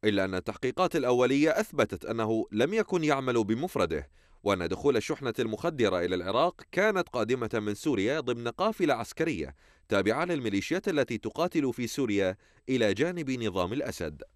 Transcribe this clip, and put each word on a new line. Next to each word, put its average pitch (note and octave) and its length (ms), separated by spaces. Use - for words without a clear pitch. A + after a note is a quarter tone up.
إلا G2+ 220
أن F#2+ 100
التحقيقات B2+ 600
الأولية B2+ 540
أثبتت C#3+ 560
أنه A2+ 460
لم B2 220
يكن G3+ 300
يعمل C3 400
بمفرده، G2 680
وأن F#2 240
دخول A#2 300
الشحنة B2 420
المخدرة A2+ 600
إلى F2+ 160
العراق G2+ 460
كانت F#3+ 380
قادمة A#2 440
من G#2+ 200
سوريا B2+ 460
ضمن A#2+ 280
قافلة F3+ 460
عسكرية A2+ 600
تابعة G#2+ 360
للميليشيات D3 640
التي C3+ 280
تقاتل C#3+ 560
في B2 140
سوريا G2 500
إلى A2+ 240
جانب D3+ 380
نظام G2 420
الأسد. G2 500